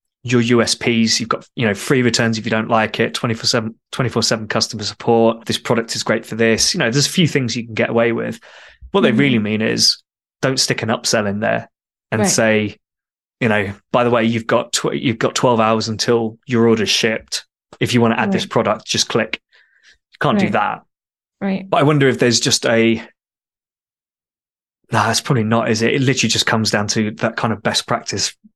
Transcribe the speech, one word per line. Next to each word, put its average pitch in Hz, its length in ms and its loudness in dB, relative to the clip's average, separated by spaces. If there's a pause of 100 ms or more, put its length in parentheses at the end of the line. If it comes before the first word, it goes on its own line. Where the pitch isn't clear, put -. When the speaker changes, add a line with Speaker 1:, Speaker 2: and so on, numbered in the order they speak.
(220)
Speaker 1:
your 120 200 2
U 117 180 4
S 107 140 0
Ps, 113 440 0
you've 113 120 -4
got, - 260 -6
you 123 100 0
know, 104 60 2
free 127 300 0
returns 117 340 2
if 110 80 -8
you 117 60 -2
don't 110 180 -2
like 113 320 0
it, 113 140 -2
twenty-four 113 320 -4
seven, 113 280 -2 (160)
twenty-four 117 320 -2
seven 110 260 -2
customer 110 340 -4
support. 113 640 2
This - 100 -6
product 113 400 -2
is 110 60 -6
great 113 240 -2
for - 80 -10
this. 113 400 2
You 185 40 -4
know, 123 120 0
there's 139 160 0
a - 40 -4
few 170 160 2
things 127 300 -2
you 117 80 -6
can 120 80 -14
get 110 160 -2
away 117 240 2
with. 113 260 -6 (520)
What 196 100 2
they 160 80 4
Speaker 2:
Mm-hmm. 113 100 2
Speaker 1:
really 135 200 4
mean 107 240 -2
is 113 400 0 (400)
don't 131 180 0
stick - 220 -2
an 110 80 -4
upsell 113 360 -2
in 101 140 -4
there 110 300 -4 (420)
and 110 80 -2
Speaker 2:
Right. 101 80 2
Speaker 1:
say, 110 500 0 (640)
you 120 80 0
know, 101 240 0 (200)
"By 123 120 2
the 120 60 2
way, 117 140 2
you've 113 220 0
got 120 280 0
tw-, - 180 -2
you've 117 260 -2
got - 160 -2
twelve 123 240 2
hours 110 300 2
until 113 580 -2
your 117 220 4
order's 110 220 2
shipped. - 560 -4 (340)
If 120 140 -2
you 120 80 4
wanna 113 140 2
add 113 140 0
this 190 120 0
Speaker 2:
Right. - 80 -10
Speaker 1:
product, 110 360 0
just - 220 -2
click." - 320 -2 (800)
Can't 208 180 2
do 190 60 2
Speaker 2:
Right. 107 80 -2
Speaker 1:
that. 104 300 -2 (580)
Speaker 2:
Right. 190 300 -6
Speaker 1:
But 175 80 2
I 147 60 4
wonder 139 240 4
if 117 100 0
there's 120 220 2
just - 260 -2
a, 113 360 2 (1900)
no, 113 180 2
it's - 120 -2
probably 120 220 0
not, 113 260 0
is 110 100 0
it? 113 140 0
It 143 80 0
literally 127 260 2
just - 160 0
comes 110 260 0
down 104 180 0
to 107 240 -2
that 113 240 -4
kind 113 180 -2
of 101 80 -14
best - 240 -2
practice - 500 -4 (180)